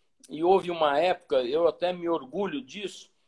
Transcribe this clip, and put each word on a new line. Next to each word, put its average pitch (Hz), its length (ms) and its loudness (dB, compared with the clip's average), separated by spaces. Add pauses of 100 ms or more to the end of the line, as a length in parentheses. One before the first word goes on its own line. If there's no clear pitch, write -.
(300)
e 156 140 -8
houve 180 280 4
uma 151 280 2
época, 156 440 2
eu 156 240 2
até 175 260 0
me 170 160 -6
orgulho 160 520 -4
disso, 190 500 -14 (160)